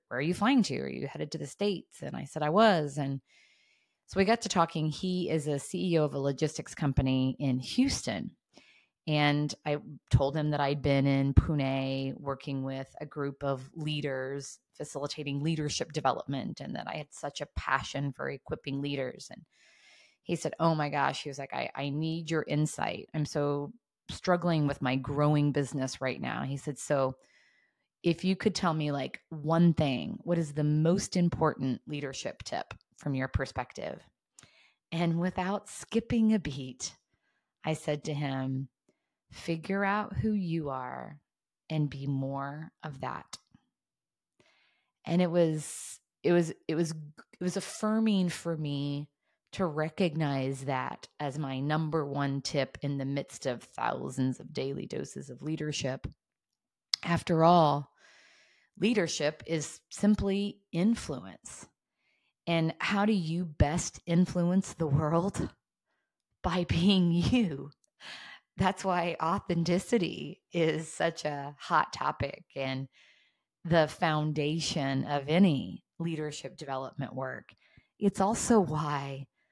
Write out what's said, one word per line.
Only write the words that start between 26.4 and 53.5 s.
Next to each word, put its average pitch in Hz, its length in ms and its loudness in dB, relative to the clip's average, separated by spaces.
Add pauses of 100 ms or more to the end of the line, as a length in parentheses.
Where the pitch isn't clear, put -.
He 135 160 -4
said, 143 200 -8
"So 135 380 0 (840)
if 170 220 2
you 185 120 4
could 208 180 2
tell 170 200 2
me, 151 180 0
like, - 280 -4 (100)
one 165 420 6
thing, - 500 0
what 170 140 0
is 156 160 -2
the 147 120 0
most 160 520 2
important 156 680 2
leadership 143 560 -8
tip - 320 -6 (240)
from 143 160 -2
your 131 140 -2
perspective?" - 800 -6 (840)
And 170 260 2
without 185 520 -2
skipping 226 640 2
a 214 40 2
beat, 131 560 -8 (720)
I 156 80 0
said 151 320 -4
to 151 80 -4
him, 135 560 -2 (640)
"Figure 175 500 -4
out 202 320 -2
who 214 180 0
you 165 360 -2
are 131 520 -8 (500)
and 151 180 2
be 135 180 -8
more 139 640 -4 (120)
of 139 180 -12
that." - 380 -10 (1700)
And 175 160 4
it 175 80 2
was, 160 720 0 (220)
it 175 100 4
was, 170 200 4 (140)
it 160 80 -2
was, 160 160 2
it 156 520 -12
was 180 140 -2
affirming 214 720 2
for 170 260 -4
me 143 540 -2 (420)
to - 140 -2
recognize 147 1000 0
that 127 420 -4 (100)
as 143 200 -4
my 135 200 -4
number 151 460 0
one 139 380 -2
tip - 400 -2
in 143 160 -2
the 135 80 -4
midst 139 400 -4
of 123 160 -2